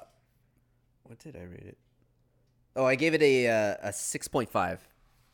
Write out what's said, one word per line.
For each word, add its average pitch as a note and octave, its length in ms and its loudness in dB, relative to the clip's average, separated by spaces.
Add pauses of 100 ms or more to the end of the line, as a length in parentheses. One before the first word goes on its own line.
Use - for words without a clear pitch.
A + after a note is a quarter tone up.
(1040)
what A#2+ 160 -20
did D3+ 160 -18
I F2 80 -16
rate F2+ 220 -18
it? - 120 -20 (960)
Oh, C3 100 0
I C3 120 2
gave D#3 180 2
it D#3 80 2
a, C3 240 6
uh, G#2+ 380 2
a G2+ 80 -6
six - 340 -8
point B2 240 -2
five. F#2 300 -2 (540)